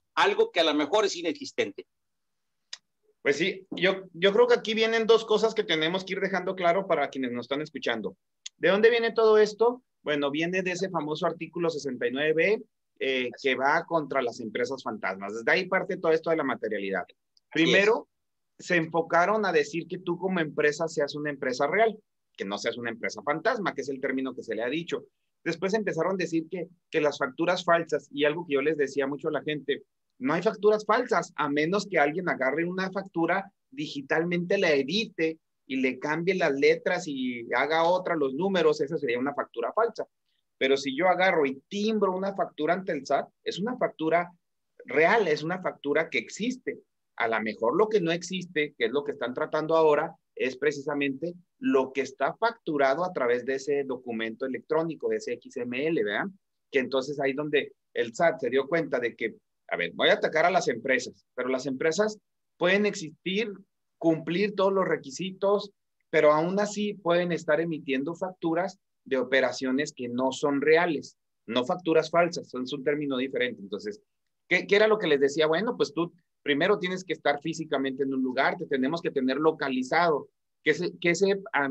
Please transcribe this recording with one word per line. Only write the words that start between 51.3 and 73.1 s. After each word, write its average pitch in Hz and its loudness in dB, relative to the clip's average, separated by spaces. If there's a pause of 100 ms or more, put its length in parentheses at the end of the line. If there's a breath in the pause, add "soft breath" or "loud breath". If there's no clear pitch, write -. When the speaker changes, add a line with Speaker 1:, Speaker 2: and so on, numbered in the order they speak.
Speaker 2:
lo 131 2
que 139 -2
está 135 -2
facturado 156 0
a 180 -6
través 123 0
de 135 -2
ese 143 -2
documento 113 -6
electrónico, 147 -4
de 110 0
ese 120 -6
X 127 -12
M 123 -4
L, 156 0
¿verdad? 107 -2 (440)
Que 139 4
entonces 131 -2
ahí 135 2
donde 147 0 (200)
el 120 -2
sat 170 2
se 127 -4
dio 135 2
cuenta 143 0
de 117 -4
que, 113 -6 (320)
a 90 -6
ver, 85 -2
voy 127 4
a 185 8
atacar 160 2
a 180 4
las 175 2
empresas, 131 -2 (100)
pero 127 -4
las 131 -2
empresas 160 0 (400)
pueden 190 4
existir, 196 -4 (460)
cumplir 165 0
todos 190 4
los 190 2
requisitos, 185 -2 (380)
pero 156 6
aún 170 2
así 208 0
pueden 175 2
estar 151 2
emitiendo 147 -2
facturas 170 -4 (240)
de 131 -2
operaciones 131 0
que 123 -8
no 127 0
son 143 -2
reales, 156 2 (280)
no - -2
facturas 160 0
falsas, 175 0
son, 127 -6
es 127 -8
un 139 -6
término 147 -2